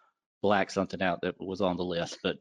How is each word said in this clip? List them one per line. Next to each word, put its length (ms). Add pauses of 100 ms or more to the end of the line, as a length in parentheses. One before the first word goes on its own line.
(400)
black 320
something 280
out 200
that 200
was 200
on 160
the 80
list. 360
But 200